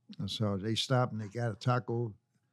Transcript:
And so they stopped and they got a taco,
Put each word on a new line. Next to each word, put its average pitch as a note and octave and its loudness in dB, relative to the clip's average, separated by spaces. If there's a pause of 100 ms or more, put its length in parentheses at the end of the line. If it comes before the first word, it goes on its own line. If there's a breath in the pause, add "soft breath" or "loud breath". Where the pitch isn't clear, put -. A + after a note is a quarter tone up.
(180)
And G2 -4
so G2+ 0
they G#2+ 0
stopped B2+ 2
and A2 -4
they G#2 -6
got A#2 -2
a G2 -4
taco, A#2+ 0 (400)